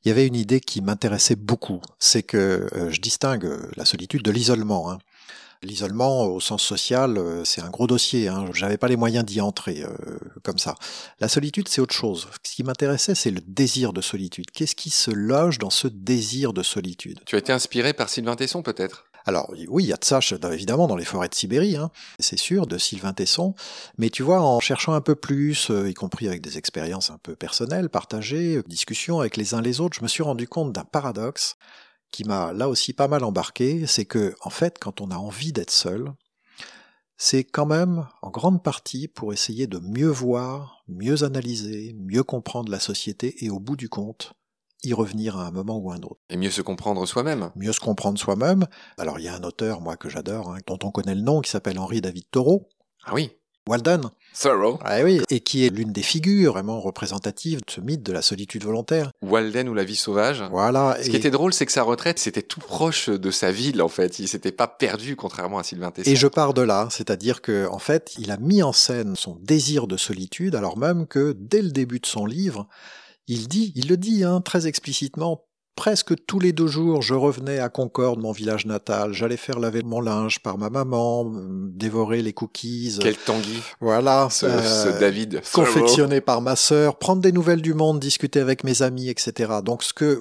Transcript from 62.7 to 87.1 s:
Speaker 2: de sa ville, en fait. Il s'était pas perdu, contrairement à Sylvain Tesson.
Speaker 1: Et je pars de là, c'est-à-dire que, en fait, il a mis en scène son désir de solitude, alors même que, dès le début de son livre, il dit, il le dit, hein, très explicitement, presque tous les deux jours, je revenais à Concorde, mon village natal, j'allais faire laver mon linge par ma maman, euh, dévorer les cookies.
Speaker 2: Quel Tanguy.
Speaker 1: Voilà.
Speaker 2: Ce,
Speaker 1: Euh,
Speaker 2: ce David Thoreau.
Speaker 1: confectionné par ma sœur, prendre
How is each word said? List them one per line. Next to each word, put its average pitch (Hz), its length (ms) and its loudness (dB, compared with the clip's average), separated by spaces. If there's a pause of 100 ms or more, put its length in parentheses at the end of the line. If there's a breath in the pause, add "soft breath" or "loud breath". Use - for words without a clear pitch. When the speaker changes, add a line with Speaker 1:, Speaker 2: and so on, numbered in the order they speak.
Speaker 2:
de 98 220 0
sa 92 200 2
ville, 117 300 0
en 82 80 4
fait. 92 280 0
Il 95 120 -4
s'était 95 240 -4
pas 117 140 0
perdu, 117 500 -2
contrairement 95 420 -6
à 87 40 -6
Sylvain 90 280 -8
Tesson. 95 180 -2
Speaker 1:
Et 139 60 8
je 131 120 4
pars 143 260 2
de 127 80 2
là, 107 280 2
c'est-à-dire 110 520 -2
que, 101 260 0
en 92 120 -8
fait, - 380 0
il 104 140 -8
a 101 60 -4
mis 175 260 4
en 139 100 2
scène 107 440 2
son 87 240 -6
désir 143 460 2
de 92 100 -4
solitude, 107 580 -2
alors 101 220 -2
même 165 280 2
que, 139 320 2
dès 120 240 2
le 180 100 0
début 123 280 0
de - 80 -6
son 104 180 -2
livre, 117 420 -2 (600 loud breath)
il 117 200 -4
dit, 196 280 0
il 127 140 0
le 180 80 6
dit, 202 260 2
hein, 180 180 4
très 175 240 0
explicitement, 151 800 -4 (300)
presque - 500 0
tous 196 140 -2
les 180 120 6
deux 165 140 2
jours, 156 380 2
je 110 100 2
revenais 135 460 2
à 123 100 -2
Concorde, 123 500 0
mon 110 120 -4
village 107 340 -2
natal, 104 480 -2
j'allais 117 240 -2
faire 123 220 -6
laver 113 240 0
mon 117 180 -4
linge 110 380 -2
par 98 180 -6
ma 107 140 -4
maman, 120 600 0
euh, 95 380 -6
dévorer 110 540 0
les 107 100 -2
cookies. 120 640 -6
Speaker 2:
Quel 104 160 4
Tanguy. 110 460 -2 (180)
Speaker 1:
Voilà. 131 520 6
Speaker 2:
Ce, - 160 2
Speaker 1:
Euh, 110 480 4
Speaker 2:
ce 104 40 -4
David 101 440 2
Thoreau. 160 240 6
Speaker 1:
confectionné 135 540 6
par 120 200 2
ma 131 140 2
sœur, 147 420 4
prendre 190 240 2